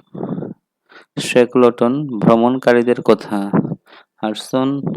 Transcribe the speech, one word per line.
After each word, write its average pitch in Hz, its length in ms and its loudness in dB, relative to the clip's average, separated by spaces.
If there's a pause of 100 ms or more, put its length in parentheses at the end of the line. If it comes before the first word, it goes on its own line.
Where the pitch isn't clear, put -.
(1200)
শেকলটন 123 880 2
ভ্রমণকারীদের 120 920 2
কথা। 101 500 0 (720)
হাডসন 131 600 -4 (160)